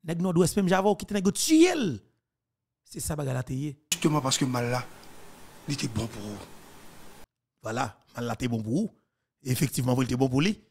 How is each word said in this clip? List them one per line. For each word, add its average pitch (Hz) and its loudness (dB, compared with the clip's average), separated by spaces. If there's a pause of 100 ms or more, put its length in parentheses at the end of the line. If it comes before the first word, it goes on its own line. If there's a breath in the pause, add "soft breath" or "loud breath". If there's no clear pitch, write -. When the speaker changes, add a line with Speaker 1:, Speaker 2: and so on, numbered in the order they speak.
Speaker 1:
Nèg 170 -4
Nord-Ouest 180 4
même, 196 4
j'avoue, 190 4
qui - -10
te - -10
nèg 196 2
tuer. 330 6 (1080)
C'est - -14
ça, 156 -4
bagarre 139 -4
la 127 -2
teye. 135 -6 (160)
Speaker 2:
Justement 151 2
parce 131 0
que 143 2
mal 123 -2
là, 123 -2 (800)
il 147 -2
était 139 -4
bon 113 -4
pour 110 -12
vous. 104 -10 (1200)
Speaker 1:
Voilà, 110 -6 (160)
mal 120 -6
là, 117 -4
t'es 127 -4
bon 117 -2
pour 110 -4
vous. 196 0 (520)
Effectivement, 127 0
vous, 127 2
t'es 127 -2
bon 131 2
pour 131 2
lui. 202 0